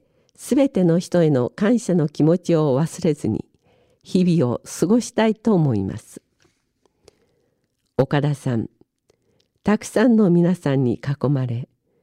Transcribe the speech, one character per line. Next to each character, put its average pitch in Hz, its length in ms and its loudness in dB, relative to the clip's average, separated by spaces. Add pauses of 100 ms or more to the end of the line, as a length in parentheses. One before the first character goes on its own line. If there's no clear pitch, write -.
(340)
す - 220 -2
べ 277 140 2
て 185 120 -2
の 170 160 2
人 175 240 0
へ 156 60 2
の 127 220 0
感 220 280 0
謝 180 160 -4
の 156 140 0
気 - 140 -4
持 165 160 4
ち - 160 -2
を 151 260 0
忘 - 240 -6
れ 156 80 2
ず - 160 -6
に、 - 160 -4 (580)
日 175 360 0
々 123 160 0
を - 100 -8
過 - 220 -4
ご 226 140 2
し - 140 -14
た 220 120 0
い 220 80 0
と - 180 -2
思 151 220 2
い 98 100 -2
ま 92 140 -8
す。 - 240 -20 (1800)
岡 139 240 0
田 147 120 -2
さ 127 220 -4
ん。 107 140 -4 (920)
た 208 140 0
く - 80 -8
さ - 220 0
ん 233 100 4
の 208 140 4
皆 175 240 4
さ 143 180 -4
ん 135 120 0
に 117 100 0
囲 - 340 -6
ま 135 160 -2
れ、 120 240 -8 (340)